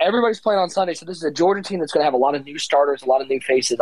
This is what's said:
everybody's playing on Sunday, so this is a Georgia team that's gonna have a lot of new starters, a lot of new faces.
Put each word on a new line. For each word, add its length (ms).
everybody's 400
playing 200
on 100
Sunday, 240
so 120
this 100
is 80
a 60
Georgia 320
team 180
that's 120
gonna 120
have 100
a 40
lot 160
of 100
new 140
starters, 440
a 40
lot 140
of 80
new 120
faces. 420